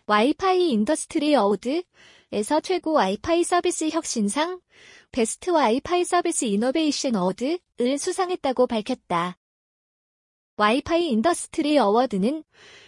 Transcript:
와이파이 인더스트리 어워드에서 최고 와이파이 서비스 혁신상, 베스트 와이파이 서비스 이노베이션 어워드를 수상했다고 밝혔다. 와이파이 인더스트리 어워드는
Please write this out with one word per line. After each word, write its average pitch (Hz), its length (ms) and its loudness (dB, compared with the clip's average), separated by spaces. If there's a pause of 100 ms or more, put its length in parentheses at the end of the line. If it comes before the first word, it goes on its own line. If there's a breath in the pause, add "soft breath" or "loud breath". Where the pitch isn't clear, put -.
와이파이 320 640 2
인더스트리 294 680 0
어워드에서 247 1300 -2
최고 339 320 -4
와이파이 277 500 0
서비스 349 460 0
혁신상, 302 720 -2 (500 loud breath)
베스트 - 380 -4
와이파이 311 560 2
서비스 349 400 0
이노베이션 262 680 0
어워드를 240 840 -2
수상했다고 349 680 0
밝혔다. 185 680 -4 (1160)
와이파이 294 540 0
인더스트리 294 680 0
어워드는 233 680 0 (440 loud breath)